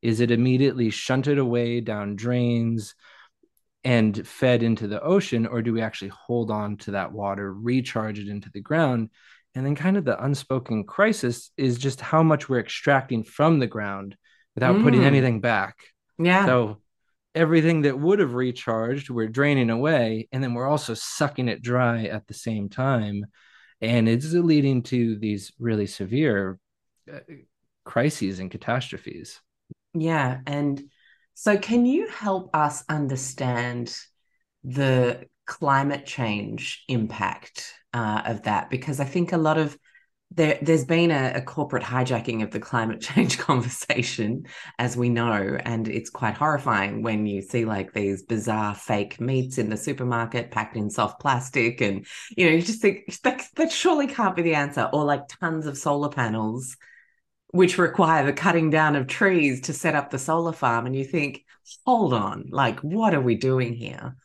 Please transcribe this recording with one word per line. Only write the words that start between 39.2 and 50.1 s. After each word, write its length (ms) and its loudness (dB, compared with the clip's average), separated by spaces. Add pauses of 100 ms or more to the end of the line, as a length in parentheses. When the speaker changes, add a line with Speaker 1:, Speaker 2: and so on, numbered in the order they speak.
Speaker 2:
a 40 0
lot 220 2
of 180 0 (560)
there, 280 2
there's 240 4
been 280 4
a, 240 0
a 40 -2
corporate 440 -4
hijacking 580 -2
of 80 -4
the 80 -6
climate 420 -4
<laughs> 80 -10
change 300 2
conversation, 1080 -2 (300)
as 200 -2
we 120 0
know, 560 0
and 220 -4
it's 240 -6
quite 240 -2
horrifying 680 0
when 240 -2
you 160 -4
see, 220 -2
like, 280 -4
these 320 -2
bizarre 500 -2
fake 460 -4
meats 360 -2
in 140 -2
the 60 -4
supermarket 760 -4